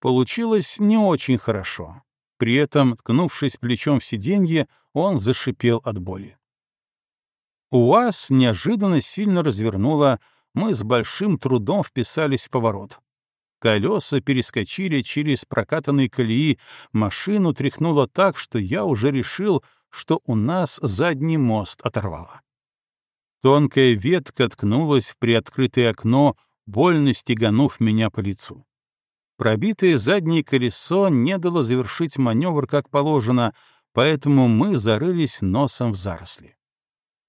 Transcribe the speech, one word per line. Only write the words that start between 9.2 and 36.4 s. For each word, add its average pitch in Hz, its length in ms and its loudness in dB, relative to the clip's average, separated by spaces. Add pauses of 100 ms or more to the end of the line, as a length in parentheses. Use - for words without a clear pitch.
развернуло, 117 760 0 (360)
мы 202 180 0
с 113 80 -4
большим 123 560 -2
трудом 131 460 -2
вписались 135 640 -4
в - 20 -20
поворот. 110 500 -4 (600)
Колёса 127 600 0
перескочили 135 840 -4
через 147 420 -4
прокатанные 139 640 -2
колеи, 131 480 -2 (340)
машину 165 640 -2
тряхнуло 143 540 0
так, 190 280 0
что - 220 -8
я 113 260 -2
уже 139 280 0
решил, 151 520 -2 (280)
что - 340 -4
у 131 80 -2
нас 143 480 -2
задний 151 560 -2
мост 110 460 -2
оторвало. 92 580 -8 (1000)
Тонкая 135 480 4
ветка 127 560 0
ткнулась 131 640 0
в - 80 -20
приоткрытое 117 720 0
окно, 127 480 2 (280)
больно 143 480 2
стеганув 117 680 0
меня 110 280 2
по - 120 -8
лицу. 101 440 -10 (720)
Пробитое 160 600 2
заднее 160 480 0
колесо 143 640 0
не 151 280 2
дало 170 260 -2
завершить 127 540 -4
манёвр 139 500 0
как 143 220 -2
положено, 127 640 0 (380)
поэтому 139 560 2
мы 139 300 2
зарылись 131 640 0
носом 110 500 -2
в 98 60 -4
заросли. 90 580 -12 (720)